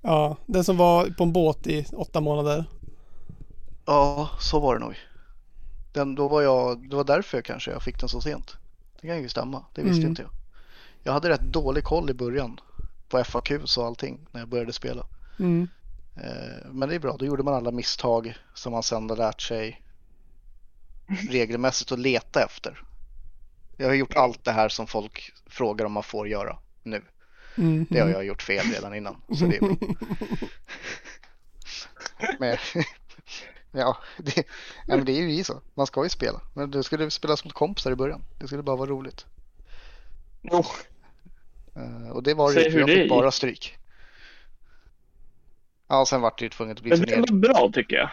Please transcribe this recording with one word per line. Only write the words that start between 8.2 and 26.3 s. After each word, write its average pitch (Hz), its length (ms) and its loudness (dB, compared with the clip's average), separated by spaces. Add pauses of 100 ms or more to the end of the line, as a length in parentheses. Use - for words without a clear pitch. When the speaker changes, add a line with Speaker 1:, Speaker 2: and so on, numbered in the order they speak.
Speaker 2:
sent. - 360 -6 (440)
Det 156 60 -12
kan 165 160 -4
ju 123 60 -8
stämma, 127 360 -6 (100)
det 151 80 -6
visste 175 160 4
Speaker 1:
Mm. 160 120 4
Speaker 2:
inte 165 120 -4
jag. - 80 -12 (720)
Jag 131 100 -2
hade 147 160 2
rätt 147 140 4
dålig 143 420 2
koll 156 260 0
i 131 40 0
början 123 460 -4 (480)
på 127 100 2
F 123 180 0
A 123 80 2
Q 147 160 0 (180)
och 120 80 0
allting 123 460 -8
när 120 80 -10
jag 117 80 -10
började 120 240 -2
spela. 123 340 -6 (320)
Speaker 1:
Mm. 175 300 2 (480)
Speaker 2:
Eh, - 540 -10
men 135 180 -2
det 165 60 -2
är 175 40 -2
bra, 143 180 -2
då 135 80 -4
gjorde 139 180 0
man 139 120 2
alla 120 160 0
misstag 117 640 0 (200)
som - 180 -8
man 117 100 -2
sen 110 280 -2
har 110 60 -2
lärt 110 260 -2
sig 113 400 -6 (1500)
regelmässigt 123 600 0
att 127 60 -4
leta 123 460 2
efter. - 360 -10 (960)
Jag 135 120 0
har 135 60 6
gjort 135 220 2
allt 127 280 4
det 117 80 0
här 110 160 4
som 107 180 -4
folk - 460 -8 (140)
frågar 110 400 -2
om 104 60 -4
man 104 100 -4
får 104 260 -6
göra 107 300 -4 (240)